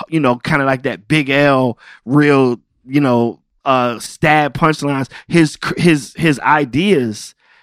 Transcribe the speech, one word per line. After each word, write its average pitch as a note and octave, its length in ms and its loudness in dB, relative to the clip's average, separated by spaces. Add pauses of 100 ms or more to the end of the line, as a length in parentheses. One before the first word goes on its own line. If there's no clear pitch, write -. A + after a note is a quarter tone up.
(100)
you D#3+ 100 -2
know, B2+ 160 2
kinda C#3 300 -2
like C3+ 160 -2
that A#2+ 260 -8
Big D3 220 -2
L, C3+ 480 2 (260)
real, C3+ 560 2 (240)
you C3+ 160 -2
know, A#2+ 400 0 (240)
uh, B2 340 0
stab D3+ 540 0
punchlines, C#3+ 560 -2 (180)
his D#3+ 300 2
cr-, - 240 -8
his, D3+ 380 0
his D3 220 0
ideas C#3 920 0 (280)